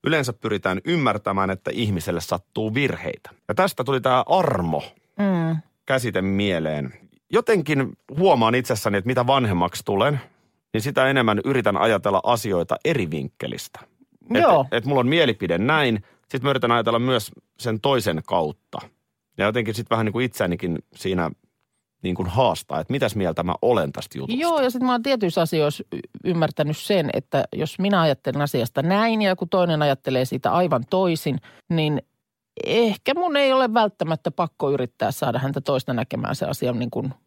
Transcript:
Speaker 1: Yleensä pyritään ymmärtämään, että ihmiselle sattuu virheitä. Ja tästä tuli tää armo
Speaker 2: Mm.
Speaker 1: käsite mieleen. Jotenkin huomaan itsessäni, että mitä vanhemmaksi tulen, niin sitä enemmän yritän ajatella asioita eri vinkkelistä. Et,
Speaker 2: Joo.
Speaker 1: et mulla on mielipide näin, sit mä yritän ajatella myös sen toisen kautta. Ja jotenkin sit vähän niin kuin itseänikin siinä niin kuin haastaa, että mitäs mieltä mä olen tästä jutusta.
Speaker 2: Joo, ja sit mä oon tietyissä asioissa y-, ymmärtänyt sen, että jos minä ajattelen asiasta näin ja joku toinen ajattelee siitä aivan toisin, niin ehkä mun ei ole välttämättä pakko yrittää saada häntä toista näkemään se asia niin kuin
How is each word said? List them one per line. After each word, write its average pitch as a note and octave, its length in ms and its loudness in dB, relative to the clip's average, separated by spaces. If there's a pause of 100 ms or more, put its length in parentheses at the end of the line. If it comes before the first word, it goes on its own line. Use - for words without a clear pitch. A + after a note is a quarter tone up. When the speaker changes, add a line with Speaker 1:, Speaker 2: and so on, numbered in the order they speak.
Speaker 1:
Yleensä C#3+ 300 0
pyritään G2 520 -2
ymmärtämään, G#2 640 0
että F#2+ 240 -4
ihmiselle F2+ 480 -2
sattuu G#2+ 520 -4
virheitä. - 560 -4 (180)
Ja - 80 -4
tästä F#3 280 0
tuli C3 180 0
tää B2+ 240 4
armo G#2+ 580 0 (360)
Speaker 2:
Mm. E3+ 380 0 (280)
Speaker 1:
käsite A#2+ 360 0
mieleen. E2+ 720 -2 (400)
Jotenkin D#3 600 0 (240)
huomaan B2+ 380 4
itsessäni, A#2 420 0
että F#2+ 100 -2
mitä B2 200 0
vanhemmaksi G#2 580 0
tulen, A#2+ 360 0 (520)
niin A2 80 -2
sitä C3 260 2
enemmän A#2 380 4
yritän G#2+ 320 2
ajatella G2+ 460 2
asioita G#2 520 0 (100)
eri A#2+ 260 0
vinkkelistä. - 680 -8 (560)
Et, C#4 60 6
Speaker 2:
Joo. F3 300 6
Speaker 1:
et A2+ 140 -2
mulla C#3 140 2
on B2 80 2
mielipide A#2+ 500 2
näin, A#2+ 460 2 (260)
sit B2+ 140 -6
mä C#3+ 60 2
yritän B2 220 0
ajatella A#2 280 2
myös A#2+ 320 0 (280)
sen A2 220 -4
toisen G2+ 440 0
kautta. - 520 -4 (600)
Ja F#2+ 80 0
jotenkin A2 280 0
sit A2 160 -6
vähän A2 160 2
niin G#2 80 -2
kuin B2 120 0
itseänikin F2 540 -2 (160)
siinä F2+ 360 -2 (720)
niin F2+ 120 -2
kuin F2+ 140 -4
haastaa, F2+ 500 0
että D#2+ 120 -6
mitäs B2 240 -2
mieltä E2+ 280 -2
mä F2 180 -2
olen F#2+ 300 2
tästä - 260 -12
jutusta. B3 240 -4
Speaker 2:
Joo, E4 200 0
ja B3+ 80 2
sit A#3+ 140 -4
mä B3+ 80 0
oon A#3+ 120 0
tietyissä A3+ 380 0
asioissa D3+ 500 0
y-, - 80 -8 (240)
ymmärtänyt D#3 540 0
sen, F3 360 0
että - 300 -2 (120)
jos - 240 -6
minä F#3+ 220 2
ajattelen C#3+ 400 0
asiasta C#3 400 -2
näin G#3+ 400 2
ja G3+ 80 2
joku F3+ 160 -2
toinen F3 360 2
ajattelee C3 440 2
siitä C3+ 260 -2
aivan D3 380 2
toisin, F3 480 0 (320)
niin D3+ 320 0 (640)
ehkä A3+ 480 0
mun E4 240 0
ei C#4 160 4
ole B3+ 200 2
välttämättä F3+ 580 0
pakko D#3 400 -2
yrittää B2+ 400 -2
saada B2+ 280 -2
häntä C3+ 220 -4
toista C3+ 320 -2
näkemään A#2 420 -4
se - 100 -4
asia - 280 -4
niin A#2+ 180 -4
kuin C3 220 -6 (140)